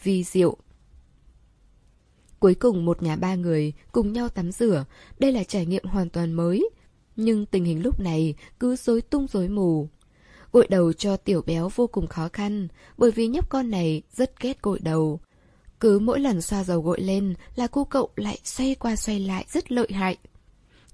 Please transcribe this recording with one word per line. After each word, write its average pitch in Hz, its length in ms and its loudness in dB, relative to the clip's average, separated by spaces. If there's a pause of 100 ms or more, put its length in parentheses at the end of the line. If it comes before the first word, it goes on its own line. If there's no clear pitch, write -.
vi 190 200 0
diệu. 175 340 2 (1800)
Cuối 185 160 6
cùng 185 300 2
một 170 180 0
nhà 156 120 -2
ba 180 200 -2
người 156 380 -2 (180)
cùng 208 220 0
nhau 240 160 -4
tắm 175 220 -6
rửa, 185 340 0 (340)
đây 269 120 4
là 247 120 0
trải 180 220 -4
nghiệm 180 200 -2
hoàn 185 240 0
toàn 170 240 -2
mới. 175 360 0 (460)
Nhưng 220 300 0
tình 185 200 0
hình 165 180 0
lúc - 160 0
này 160 360 0 (240)
cứ 247 160 0
rối 233 260 0
tung 277 260 -2
rối 185 220 -2
mù. 170 400 0 (600)
Gội 240 180 8
đầu 175 240 4
cho 196 240 -2
tiểu 185 240 0
béo 165 340 -2
vô 240 120 2
cùng 180 200 -4
khó 165 260 -6
khăn, 202 340 -4 (300)
bởi 240 140 6
vì 226 160 0
nhóc 294 220 -2
con 262 200 -2
này 165 320 0 (140)
rất 262 260 -2
ghét 262 200 -6
gội 202 180 -2
đầu. 160 400 -2 (600)
Cứ 202 200 6
mỗi 226 200 0
lần 240 220 0
xoa 196 220 -4
dầu 175 180 0
gội 165 200 -2
lên 190 320 -2 (220)
là 240 120 -2
cô 285 160 -2
cậu 269 320 -2
lại 208 280 -6
xoay 262 320 -2
qua 226 200 -4
xoay 208 240 -4
lại 190 300 -4
rất - 220 -4
lợi 240 200 0
hại. 190 260 -2 (760)